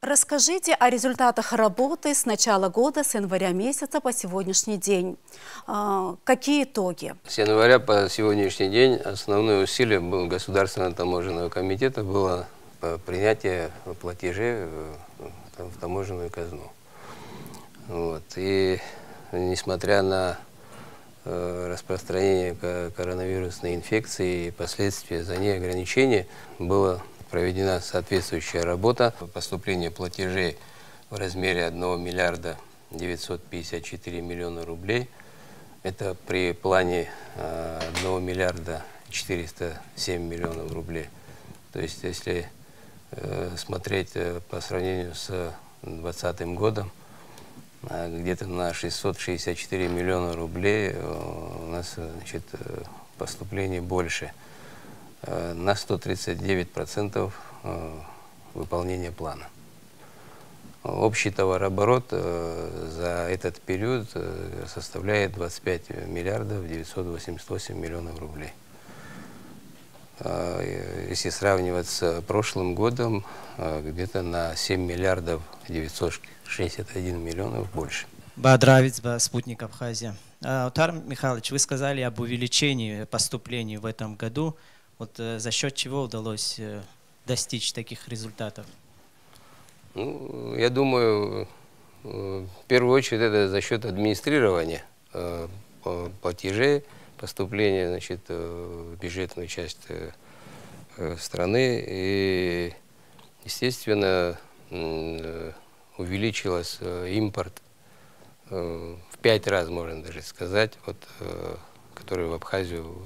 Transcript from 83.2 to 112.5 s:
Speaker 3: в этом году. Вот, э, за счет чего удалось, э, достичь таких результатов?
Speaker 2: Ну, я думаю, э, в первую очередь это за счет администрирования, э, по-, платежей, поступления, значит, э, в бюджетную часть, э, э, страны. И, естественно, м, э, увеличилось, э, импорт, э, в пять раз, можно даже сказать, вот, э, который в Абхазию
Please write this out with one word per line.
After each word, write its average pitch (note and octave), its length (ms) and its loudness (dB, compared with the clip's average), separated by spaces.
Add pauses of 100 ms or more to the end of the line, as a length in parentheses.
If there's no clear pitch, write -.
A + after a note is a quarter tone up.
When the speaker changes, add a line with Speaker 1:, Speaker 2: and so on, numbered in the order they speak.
Speaker 3:
в G#2 60 -12
этом A2 300 -6
году. C3+ 420 -4 (420)
Вот, A2+ 200 -12
э, A2+ 200 -6
за A2+ 120 -4
счет C#3 240 -2
чего C3+ 280 -2
удалось, A2 560 -4
э, G#2+ 220 -8 (460)
достичь - 460 -2
таких - 360 -10
результатов? A2 560 -8 (1300)
Speaker 2:
Ну, B2 600 -6
я A#2+ 140 6
думаю, A2 760 4 (560)
э, G2 440 -6 (160)
в - 40 -20
первую B2 280 6
очередь C3 280 4
это G#2+ 260 6
за G2 120 4
счет A2 240 0
администрирования, G2 1000 4 (300)
э, E2+ 340 -6 (380)
по-, F2 260 -4 (100)
платежей, A2 640 2 (320)
поступления, F#2+ 720 0
значит, F2+ 400 -6
э, E2+ 640 -8
в E2 60 -14
бюджетную F2 480 -6
часть, - 420 -10
э, E2 220 -8 (840)
э, E2+ 220 -4
страны. A2+ 680 2
И, F#2 880 0 (720)
естественно, F#2+ 920 2 (340)
м, E2 500 -4
э, E2 320 -8 (440)
увеличилось, F#2 840 -2
э, F2+ 300 -6
импорт, G2+ 520 -2 (880)
э, E2+ 460 -6 (160)
в - 60 -20
пять A2 280 6
раз, F#2 220 2
можно E2 340 -6
даже E2 200 -12
сказать, G2+ 500 0 (140)
вот, G#2 100 -8 (240)
э, F2 360 -8 (380)
который F2+ 320 -2
в E2 80 -2
Абхазию E2+ 720 -4